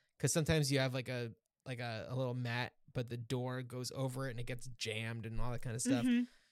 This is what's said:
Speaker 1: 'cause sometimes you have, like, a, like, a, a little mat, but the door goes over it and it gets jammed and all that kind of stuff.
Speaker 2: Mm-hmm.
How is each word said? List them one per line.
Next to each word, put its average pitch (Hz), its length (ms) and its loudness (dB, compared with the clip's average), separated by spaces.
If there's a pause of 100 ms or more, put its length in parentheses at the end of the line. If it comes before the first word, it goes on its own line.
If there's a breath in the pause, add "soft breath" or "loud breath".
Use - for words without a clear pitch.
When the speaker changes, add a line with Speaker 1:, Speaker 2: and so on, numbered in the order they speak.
(200)
Speaker 1:
'cause 139 140 4
sometimes 147 380 4
you 139 80 6
have, 131 140 2
like, 127 160 -4
a, 120 220 -4 (340)
like, 127 140 -6
a, 113 300 -4
a 127 60 -4
little 127 180 0
mat, 123 400 -2 (200)
but 120 160 -2
the 120 80 -6
door 127 440 -2
goes 123 340 -6
over 135 320 -2
it 127 40 -4
and 117 80 -6
it 117 60 -4
gets 120 220 -6 (100)
jammed 113 480 -2
and 113 140 -2
all 120 120 4
that 120 100 -2
kind 120 140 -2
of 120 60 -2
stuff. 240 220 4
Speaker 2:
Mm-hmm. 247 200 6 (280 loud breath)